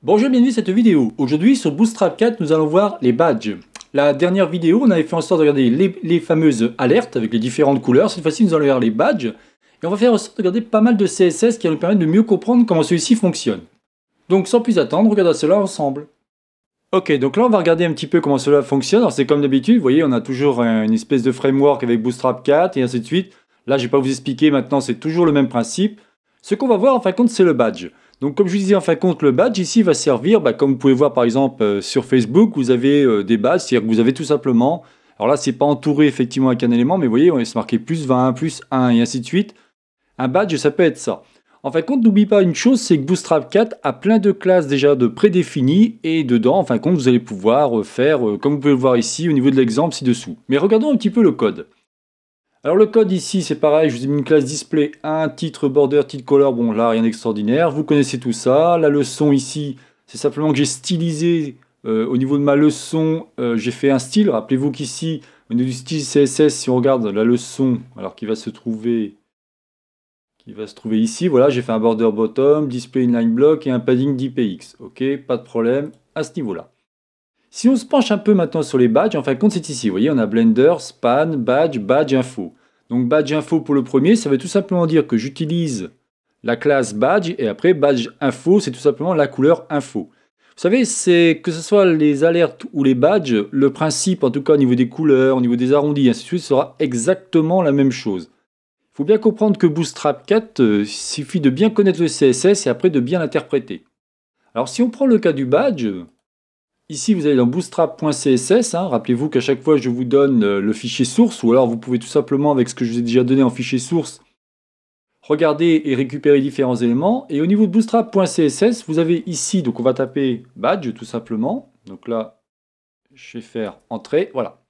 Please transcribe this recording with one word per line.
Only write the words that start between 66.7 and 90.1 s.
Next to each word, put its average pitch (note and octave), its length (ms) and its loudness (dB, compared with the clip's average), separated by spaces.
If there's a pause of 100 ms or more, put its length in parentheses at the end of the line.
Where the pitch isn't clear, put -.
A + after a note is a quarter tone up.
on B2+ 60 2
regarde B2+ 280 0
la G#2 200 -2
leçon, B2 560 0 (160)
alors F#2+ 180 -12
qui - 120 -12
va A2 100 -4
se A2 120 -12
trouver, A2 680 -6 (1200)
qui - 140 -20
va G#2 160 -14
se - 80 -20
trouver A2 240 -2
ici, A2+ 260 -2
voilà, C#3 240 4
j'ai B2 120 -2
fait B2 100 -6
un A2 80 -2
border A2+ 320 0
bottom, C3+ 560 0
display B2 380 -4
inline A#2 280 0
block D3+ 320 2
et C3 60 -4
un B2 80 -2
padding C3 340 0
dix C3 160 -6
P B2+ 160 -2
X. - 320 -12
Ok, - 240 -12 (240)
pas B2+ 100 -2
de A#2 60 -8
problème C3 480 -4 (240)
à D#3+ 80 -6
ce D3+ 140 -10
niveau-là. G2+ 320 -8 (840)
Si - 140 0
on C4 80 2
se - 80 -4
penche C#4 260 0
un G#3 60 2
peu G#3 160 0
maintenant E3 300 0
sur C3+ 160 -2
les B2 100 4
badges, D#3 260 2
en D3 80 -2
fin C3+ 120 -2
de B2+ 40 -8
compte, G#3 140 2
c'est F3 160 -6
ici. B2 220 -4
Vous - 20 -6
voyez, G#2+ 180 0
on D3 60 0
a A#2 80 2
Blender, A2+ 540 4
span, D3 580 -2
badge, C3 440 0
badge C3+ 340 0
info. A#2+ 400 -4 (340)
Donc B2 200 -2
badge D3 260 0
info D#3 260 -2
pour D3+ 140 -4
le C3+ 100 0
premier, C#3+ 320 2
ça F#3+ 140 -2
veut C3+ 80 2
tout F3 100 -8
simplement F#3 380 -2
dire D#3 200 2
que A#2+ 120 -2
j'utilise C#3 720 -6 (520)
la A#2+ 140 -2
classe C3 380 0
badge D#3+ 420 0
et A#2+ 120 -2
après E3+ 260 2
badge C#3 340 0 (140)
info, E3+ 360 0
c'est C#3+ 120 -4
tout A#2 80 -12
simplement D3+ 340 0
la D3 140 2
couleur D3 420 0
info. C3+ 400 -6
Vous - 540 -20